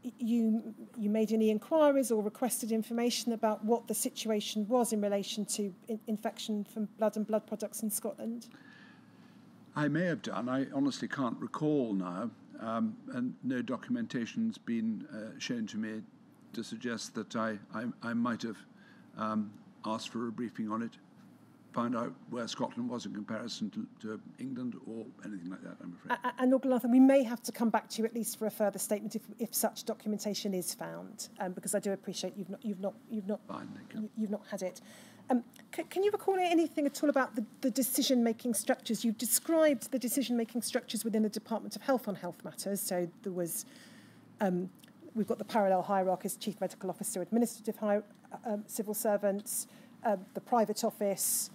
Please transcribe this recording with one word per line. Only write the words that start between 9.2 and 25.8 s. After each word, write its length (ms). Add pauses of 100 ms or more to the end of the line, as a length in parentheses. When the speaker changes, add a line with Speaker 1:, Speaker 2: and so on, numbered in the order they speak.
Speaker 2:
I 120
may 180
have 160
done. 280
I 240
honestly 340
can't 320
recall 540
now, 380 (280)
um, 380 (160)
and 200 (100)
no 180
documentation's 960
been, 560
uh, 260
shown 280
to 100
me 240 (520)
to 100
suggest 520
that 200
I, 240 (140)
I, 120 (160)
I 120
might 280
have, 160 (600)
um, 340 (340)
asked 240
for 180
a 40
briefing 380
on 120
it. 100 (800)
find 240
out 180 (160)
where 180
Scotland 420
was 160
in 80
comparison 580
to, 160 (140)
to 200 (180)
England 360 (120)
or 180 (200)
anything 240
like 120
that, 220